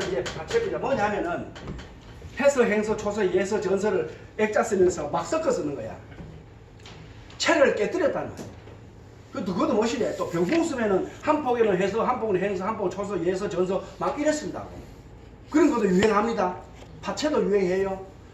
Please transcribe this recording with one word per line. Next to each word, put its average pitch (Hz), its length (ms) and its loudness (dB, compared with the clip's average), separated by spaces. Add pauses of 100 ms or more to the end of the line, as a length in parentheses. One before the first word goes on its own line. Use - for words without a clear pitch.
이제 185 160 -2
파체가 160 540 -2
뭐냐면은 190 760 -2 (840)
해서, 277 260 4
행서, 208 320 2
초서, 202 380 0
예서, 196 260 2
전서를 190 540 0 (220)
액자 214 260 2
쓰면서 180 460 2
막 - 180 -2
섞어 311 240 0
쓰는 151 240 -2
거야. - 220 -8 (1400)
체를 294 360 6
깨뜨렸다는 - 640 0
거야. - 100 -12 (840)
그, 254 120 -4
그것도 240 300 0
멋이래. 220 420 2
또 165 120 -4
병풍 180 360 2
쓰면은 214 460 0 (120)
한 294 200 2
폭에는 226 360 4
해서, 196 260 0
한 247 160 0
폭은 208 220 0
행서, 190 240 -2
한 208 100 -4
폭은 190 140 -2
초서, 190 340 -4
예서, 190 240 0
전서 180 340 0 (160)
막 190 220 -2
이랬습니다. 294 460 -2 (840)
그런 302 200 6
것도 220 180 2
유행합니다. 202 720 4 (400)
파체도 247 440 0
유행해요. 190 600 0 (300)